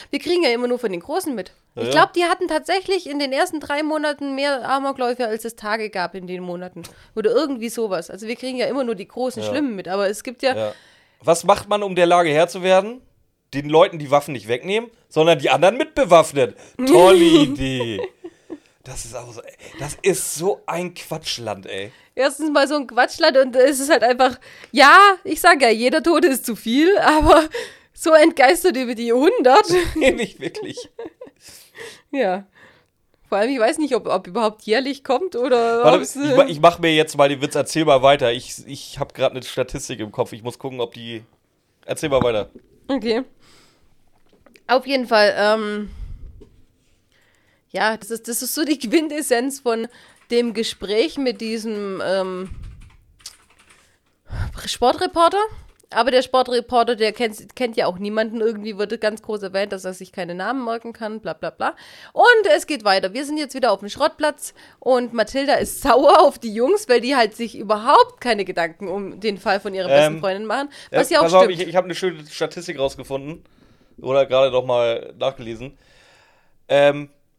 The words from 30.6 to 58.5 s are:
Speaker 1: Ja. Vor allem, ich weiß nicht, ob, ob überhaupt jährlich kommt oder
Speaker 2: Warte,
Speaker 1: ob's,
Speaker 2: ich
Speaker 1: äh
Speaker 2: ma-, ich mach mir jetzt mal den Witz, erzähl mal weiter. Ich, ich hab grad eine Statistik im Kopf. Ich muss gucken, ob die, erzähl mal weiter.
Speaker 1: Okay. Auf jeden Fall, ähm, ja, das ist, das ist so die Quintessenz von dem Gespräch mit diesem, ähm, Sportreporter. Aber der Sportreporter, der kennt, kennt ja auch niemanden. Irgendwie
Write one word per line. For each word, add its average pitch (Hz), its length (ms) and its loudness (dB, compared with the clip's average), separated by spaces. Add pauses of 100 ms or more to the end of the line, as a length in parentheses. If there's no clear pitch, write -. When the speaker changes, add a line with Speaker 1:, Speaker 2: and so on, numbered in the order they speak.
Speaker 1:
Ja. 196 340 -2 (840)
Vor 202 120 -2
allem, 226 120 0
ich 269 80 -4
weiß 277 200 2
nicht, 269 160 -2
ob, 180 120 -4
ob 185 200 -4
überhaupt 214 360 -4
jährlich 262 400 -4
kommt 359 320 -2
oder 233 480 0
Speaker 2:
Warte, 247 140 6
Speaker 1:
ob's, - 180 -6
Speaker 2:
ich 262 140 -8
Speaker 1:
äh 262 60 2
Speaker 2:
ma-, 185 100 6
ich 151 140 -6
mach 165 180 6
mir 165 160 2
jetzt 151 240 0
mal 143 100 6
den 139 140 -2
Witz, 135 140 -4
erzähl 156 300 -2
mal 135 180 4
weiter. 135 300 4
Ich, 127 200 -10 (140)
ich - 320 -16
hab - 160 -10
grad 127 160 0
eine 127 100 -12
Statistik 131 580 -8
im 107 120 -10
Kopf. 117 220 -6
Ich 110 100 -18
muss 120 160 -10
gucken, 131 200 -10
ob 117 140 -6
die, 117 300 -14 (600)
erzähl 139 240 -8
mal 135 120 2
weiter. 113 300 -2 (360)
Speaker 1:
Okay. 240 360 -2 (1400)
Auf 247 180 2
jeden 254 220 -2
Fall, 208 300 4
ähm, 208 520 -2 (1800)
ja, 208 260 -2
das - 140 -14
ist, 226 160 -10
das 233 160 -6
ist 247 100 -8
so 294 100 -4
die 294 140 0
Quintessenz 277 840 -2
von 226 260 -2 (440)
dem 240 220 0
Gespräch 214 640 -4
mit 247 240 -4
diesem, 214 640 -6
ähm, 185 440 -4 (2250)
Sportreporter. 339 760 0 (520)
Aber 233 200 0
der 254 120 2
Sportreporter, 247 720 0
der 214 180 -2
kennt, 214 420 -8
kennt 240 220 -6
ja 202 80 0
auch 180 140 -4
niemanden. 220 420 -4
Irgendwie 208 360 -4